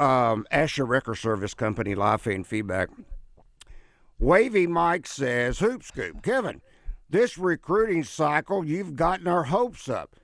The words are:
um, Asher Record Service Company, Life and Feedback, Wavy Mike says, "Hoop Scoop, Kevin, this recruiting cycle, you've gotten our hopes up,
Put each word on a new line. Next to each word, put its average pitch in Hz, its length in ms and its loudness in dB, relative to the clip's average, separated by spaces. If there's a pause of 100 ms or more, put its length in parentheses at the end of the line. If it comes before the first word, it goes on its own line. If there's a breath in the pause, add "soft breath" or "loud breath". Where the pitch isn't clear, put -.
um, 120 500 2
Asher 143 360 0
Record 117 300 0
Service 104 360 -2
Company, 104 420 -2
Life 104 320 0
and 95 200 -2
Feedback, 95 420 -2 (1300 soft breath)
Wavy 190 480 4
Mike 170 400 0
says, 123 520 -2
"Hoop 226 240 0
Scoop, - 400 -10
Kevin, 214 400 -2 (480 soft breath)
this 220 260 2
recruiting 180 680 0
cycle, 156 600 0
you've 160 320 -4
gotten 175 320 0
our 175 160 2
hopes 202 460 -2
up, 92 340 -8